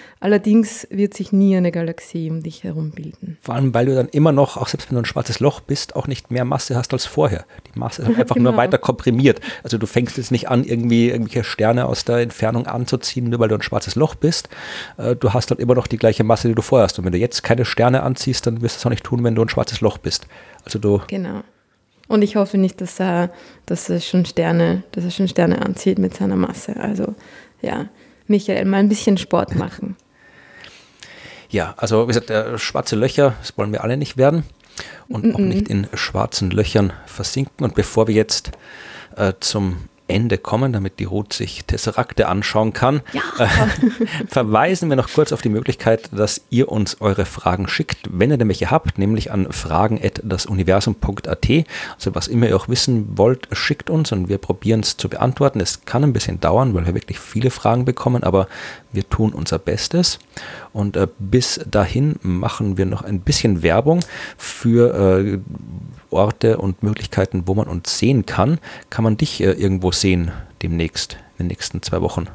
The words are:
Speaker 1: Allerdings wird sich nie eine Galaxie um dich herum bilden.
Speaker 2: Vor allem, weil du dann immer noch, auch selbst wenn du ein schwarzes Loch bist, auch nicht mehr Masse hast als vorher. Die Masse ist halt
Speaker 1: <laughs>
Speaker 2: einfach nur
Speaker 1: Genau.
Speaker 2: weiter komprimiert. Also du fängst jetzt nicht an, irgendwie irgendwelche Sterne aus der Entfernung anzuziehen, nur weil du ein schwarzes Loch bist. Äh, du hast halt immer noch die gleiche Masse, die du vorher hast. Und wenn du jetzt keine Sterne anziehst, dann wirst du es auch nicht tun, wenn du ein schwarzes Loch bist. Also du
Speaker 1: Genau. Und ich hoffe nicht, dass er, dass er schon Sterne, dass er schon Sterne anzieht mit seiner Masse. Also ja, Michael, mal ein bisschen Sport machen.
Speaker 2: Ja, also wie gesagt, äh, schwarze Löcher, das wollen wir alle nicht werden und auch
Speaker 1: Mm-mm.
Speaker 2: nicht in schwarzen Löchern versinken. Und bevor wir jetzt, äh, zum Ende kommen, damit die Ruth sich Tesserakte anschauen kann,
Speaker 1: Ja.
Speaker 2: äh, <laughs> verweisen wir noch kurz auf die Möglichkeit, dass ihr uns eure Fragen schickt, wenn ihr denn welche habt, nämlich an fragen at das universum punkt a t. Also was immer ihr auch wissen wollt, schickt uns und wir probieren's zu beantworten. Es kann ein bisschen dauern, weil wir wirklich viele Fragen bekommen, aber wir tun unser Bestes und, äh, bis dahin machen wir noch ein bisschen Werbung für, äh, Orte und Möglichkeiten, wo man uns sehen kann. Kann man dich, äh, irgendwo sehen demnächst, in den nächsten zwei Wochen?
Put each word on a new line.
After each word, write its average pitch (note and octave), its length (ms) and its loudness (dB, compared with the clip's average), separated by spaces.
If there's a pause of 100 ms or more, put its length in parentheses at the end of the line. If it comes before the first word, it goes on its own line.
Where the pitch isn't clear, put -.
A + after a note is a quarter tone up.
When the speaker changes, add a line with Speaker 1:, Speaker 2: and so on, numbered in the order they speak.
(200)
Speaker 1:
Allerdings G#3 720 2
wird G3+ 240 0
sich - 180 -8
nie G3 260 6
eine F3+ 140 2
Galaxie E3 580 -6
um D#3+ 120 -4
dich D#3+ 220 -12
herum D#3 280 -6
bilden. D#3 500 -12
Speaker 2:
Vor - 140 -6
allem, C3 180 2
weil A#2+ 140 4
du C3+ 80 4
dann B2 120 2
immer D3+ 240 4
noch, C#3 260 2
auch - 100 -4
selbst - 220 -6
wenn C3+ 60 -2
du A#2+ 60 0
ein A#2 40 -4
schwarzes - 340 -4
Loch - 200 2
bist, - 360 -6
auch - 120 -4
nicht - 240 -8
mehr B2 140 -2
Masse C3 300 -2
hast B2 180 -2
als C3 120 -2
vorher. C3+ 400 0 (280)
Die - 40 -12
Masse - 260 -6
ist - 40 -4
halt A#3 100 2
Speaker 1:
<laughs> - 20 6
Speaker 2:
einfach A#3+ 160 2
nur A#3+ 160 4
Speaker 1:
Genau. A3 60 0
Speaker 2:
weiter F#3+ 200 4
komprimiert. B2+ 640 2 (220)
Also - 140 -2
du G#2+ 80 -2
fängst A#2+ 320 0
jetzt B2 140 -4
nicht A#2+ 180 0
an, B2 140 4
irgendwie A#2 460 2
irgendwelche A#2 340 -2
Sterne A#2 440 0
aus B2+ 180 -4
der A#2+ 140 0
Entfernung A#2 480 -2
anzuziehen, A#2+ 640 -6
nur A#2 100 0
weil A2 100 4
du G#2+ 60 2
ein G#2 60 -2
schwarzes - 340 -4
Loch D#3 200 0
bist. - 340 -2 (480)
Äh, A#2 180 -2
du A#2+ 180 0
hast A#2+ 180 0
halt - 80 -2
immer B2 160 2
noch B2 120 0
die A#2+ 100 -4
gleiche A2+ 260 4
Masse, A2 240 2
die A2+ 80 2
du A2+ 60 2
vorher A#2+ 240 4
hast. - 120 -2
Und F2+ 80 -4
wenn F#2 60 0
du F2 80 2
jetzt - 240 -2
keine A#2 220 2
Sterne B2 380 2
anziehst, C3 440 -2
dann A2+ 140 -2
wirst A#2 160 -4
du - 20 -10
es - 60 -2
auch A#2+ 60 0
nicht G#2+ 120 -2
tun, A#2+ 200 -2
wenn A2+ 120 2
du A#2 60 4
ein A2+ 80 2
schwarzes - 320 -2
Loch G#2 160 2
bist. - 300 -6 (360)
Also - 160 -6
du G2+ 280 4
Speaker 1:
Genau. F#3 340 -6 (680)
Und G#3+ 120 4
ich G#3 160 2
hoffe G3 200 0
nicht, F#3+ 220 2
dass - 220 -8
er, F3 300 0 (340)
dass - 240 -6
er F3 100 0
schon F3 260 0
Sterne, E3+ 560 2 (120)
dass F3 100 -6
er F3 80 -4
schon F#3+ 160 0
Sterne F3 340 2
anzieht F#3+ 380 -2
mit F#3 160 0
seiner F#3+ 220 -2
Masse. - 400 -4
Also G#3 360 -4 (480)
ja, - 280 -6 (380)
Michael, G3+ 380 2
mal F#3+ 120 2
ein G3+ 120 6
bisschen G3+ 280 2
Sport - 380 -2
machen. F#3+ 420 -6 (1500)
Speaker 2:
Ja, F#2 280 -2
also A2 260 2
wie A#2 40 -2
gesagt, A#2 220 0
äh, A2 280 -2
schwarze - 380 -4
Löcher, B2+ 460 2
das - 160 -14
wollen G#2 160 -2
wir - 100 -4
alle A#2 140 -2
nicht C#3+ 200 -6
werden D3 260 4 (640)
und A3+ 260 0
auch - 60 -2
Speaker 1:
Mm-mm. G3 80 2
Speaker 2:
nicht G3+ 220 0
in G2 240 0
schwarzen - 580 -2
Löchern G2+ 400 2 (140)
versinken. - 600 -6
Und G#2+ 100 -4
bevor A2 320 2
wir A2 80 2
jetzt, - 360 0 (640)
äh, G2 240 0
zum F#2+ 380 -2 (320)
Ende G#2 280 2
kommen, B2+ 360 -2
damit G2 260 -4
die G2+ 60 -4
Ruth F#2+ 280 -4
sich - 320 -8
Tesserakte - 600 0
anschauen G#2+ 460 0
kann, C3+ 280 2 (120)
Speaker 1:
Ja. - 320 -2
Speaker 2:
äh, - 20 6
<laughs> G#3+ 800 0
verweisen C3+ 640 2
wir C#3 80 2
noch B2+ 160 0
kurz D3+ 180 2
auf - 100 -4
die A#2+ 80 0
Möglichkeit, A2+ 640 0
dass G#2 380 -2
ihr A#2+ 200 2
uns G#2 320 -2
eure G2+ 240 2
Fragen F2+ 440 -2
schickt, - 300 -4 (120)
wenn G2+ 200 2
ihr D3 60 4
denn A#2 120 2
welche - 220 -2
habt, - 260 0
nämlich G#2 340 0
an G2 200 0
fragen F#2+ 520 0
at - 220 -4
das F#2+ 200 -2
universum F#2+ 500 2
punkt - 340 -4
a E2+ 60 -2
t. D3+ 280 4 (320)
Also - 180 -4
was - 140 -4
immer A#2 200 4
ihr F#2+ 100 4
auch - 100 -6
wissen A2+ 500 0
wollt, A#2+ 360 4
schickt - 360 -4
uns D#3+ 220 0
und F#2 160 0
wir G2 100 0
probieren's G#2+ 600 0
zu - 100 -4
beantworten. - 540 -2
Es - 240 -6
kann B2+ 180 0
ein D3 100 4
bisschen G2+ 280 -4
dauern, A2 320 4
weil F2 120 0
wir F#2 80 0
wirklich - 260 -6
viele B2 320 -2
Fragen B2 340 0
bekommen, B2 380 0
aber F#2+ 240 2 (500)
wir F#2+ 100 -4
tun A2 240 0
unser D#2+ 280 -4
Bestes E3 580 0 (560)
und, G2+ 240 -2
äh, F#2+ 100 2 (120)
bis A2 400 2 (100)
dahin B2 540 2
machen F#2+ 540 -2
wir G2 100 2
noch G2+ 160 -4
ein G2 180 -4
bisschen G#2+ 400 2
Werbung A#2 380 4 (380)
für, A2+ 840 4
äh, G2 160 -2 (720)
Orte G#2+ 480 2
und F#2+ 260 -4
Möglichkeiten, G2 640 -2
wo F#2+ 80 0
man G#2+ 140 0
uns - 320 -6
sehen A#2+ 260 4
kann. C3 320 2 (320)
Kann - 140 -2
man G#2+ 140 2
dich, - 240 -2
äh, F#2+ 100 4
irgendwo F#2 400 2
sehen F2+ 400 2 (320)
demnächst, E2 540 -4 (200)
in F2 80 -4
den - 40 -2
nächsten - 340 -8
zwei F2 180 -2
Wochen? E2+ 340 -2